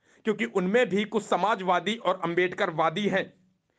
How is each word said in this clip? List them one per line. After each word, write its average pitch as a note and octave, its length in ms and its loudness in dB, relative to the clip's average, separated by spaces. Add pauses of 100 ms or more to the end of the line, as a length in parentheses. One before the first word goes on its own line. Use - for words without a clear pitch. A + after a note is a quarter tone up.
(260)
क्योंकि A3 200 0
उनमें G#3 440 2
भी G3 140 0
कुछ G#3+ 200 -4
समाजवादी F#3 720 0
और F#3 280 0
अंबेडकरवादी F3 840 0
हैं। F#3+ 260 -2 (460)